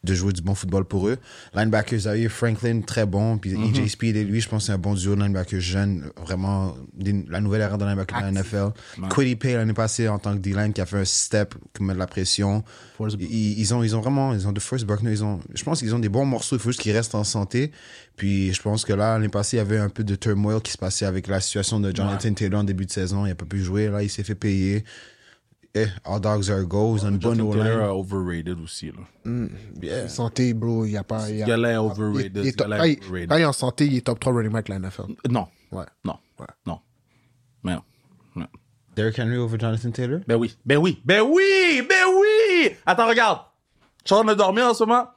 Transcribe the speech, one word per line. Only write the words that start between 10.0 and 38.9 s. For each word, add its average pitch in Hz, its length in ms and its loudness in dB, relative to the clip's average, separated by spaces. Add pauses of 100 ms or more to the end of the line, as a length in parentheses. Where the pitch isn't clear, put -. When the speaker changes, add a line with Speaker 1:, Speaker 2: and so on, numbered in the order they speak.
Speaker 1:
en 104 100 0
tant 101 160 -4
que 101 60 -2
D-line 101 340 -2
qui - 80 -4
a 90 60 -2
fait 101 100 -4
un 98 80 0
step, - 480 0 (220)
qui 101 80 -4
met 95 100 0
de 92 60 -4
la 92 80 -2
pression. 101 560 0 (320)
Speaker 3:
Force 107 240 -4
Speaker 1:
Ils, 104 400 -2
ils 110 160 2
ont, 117 80 2
ils 110 120 0
ont 110 60 0
vraiment, 135 320 0
ils 98 140 -2
ont 101 60 0
de 98 60 -4
Force 123 260 -4
Buckner, 104 260 0
ils 107 120 0
ont, 104 160 -2 (140)
je - 100 -8
pense 160 160 -2
qu'ils 113 140 -2
ont 120 60 0
des 107 100 0
bons 127 160 2
morceaux, 131 300 -2
il 120 60 0
faut 113 80 -2
juste 123 120 -4
qu'ils 107 140 0
restent 113 200 0
en 107 80 0
santé. 120 480 -2 (440)
Puis 98 380 0
je - 80 -4
pense 107 240 -2
que 107 80 0
là, 104 200 2
l'année 107 160 2
passée, 101 280 -2
il - 20 4
y - 20 2
avait 104 160 0
un 104 120 2
peu 110 140 -6
de 101 120 0
turmoil 104 460 0
qui - 100 -8
se - 60 -8
passait 98 280 -4
avec 92 220 -2
la 98 140 0
situation 101 380 -2
de 98 160 0
Jonathan 98 340 -2
Speaker 2:
Ouais. 104 60 0
Speaker 1:
Taylor 104 260 0
en - 20 2
début 98 220 -2
de 92 60 -10
saison. 98 340 -2
Il 95 60 -2
a 90 40 -4
pas 85 100 -10
pu 98 140 -6
jouer, 98 300 0
là, 104 140 -2
il 101 60 -2
s'est 101 140 -6
fait 104 120 -4
payer. 98 480 0 (920)
Eh, 107 100 2 (200)
all 101 140 -4
dogs 101 300 0
are 98 140 0
go, 104 340 0
ils 101 80 0
ont 101 40 0
une 101 120 0
Speaker 2:
Jonathan 113 80 2
Speaker 1:
bonne 117 120 2
O-line. 107 240 0
Speaker 2:
Taylor, 110 180 2
euh, 98 160 0
overrated 90 640 -4
aussi, - 240 -12
là. - 60 -12 (320)
Speaker 3:
Mm. 117 220 -4 (360)
Speaker 1:
Yeah. 101 260 -6
Speaker 3:
Santé, 120 460 0
bro, 113 300 0
il 104 60 -2
y 104 60 -4
a 101 60 -6
pas, 110 260 -6
il 107 80 -6
y 107 60 -4
a - 20 -2
Speaker 2:
Ce 113 60 0
gars-là 117 180 2
est 117 40 0
Speaker 3:
il, 113 40 0
Speaker 2:
overrated. 104 600 -2
Speaker 3:
il 101 100 0
est 131 40 0
Speaker 2:
Ce 110 40 -8
Speaker 3:
top, 104 140 -2
Speaker 2:
gars-là 104 100 -2
Speaker 3:
quand 165 60 2
Speaker 2:
est 160 80 4
Speaker 3:
il, - 100 -6
Speaker 2:
overrated. 90 260 -8
Speaker 3:
quand 147 60 4
il 165 60 4
est 165 40 4
en 143 80 2
santé, 131 320 0
il 139 120 2
est 120 40 0
top 120 180 -2
trois 131 140 0
running 110 180 0
back 113 140 -2
de - 60 -8
la 95 60 -4
N 95 120 -6
F - 120 -12
L. 117 300 -6
Speaker 2:
Non. 107 160 0 (240)
Speaker 3:
Ouais. 95 120 -10 (200)
Speaker 2:
Non. - 120 -6 (240)
Speaker 3:
Ouais. - 80 -14 (180)
Speaker 2:
Non. 85 140 -8 (840)
Mais 87 120 -2
non. - 60 -10 (560)
Non. - 100 -10 (480)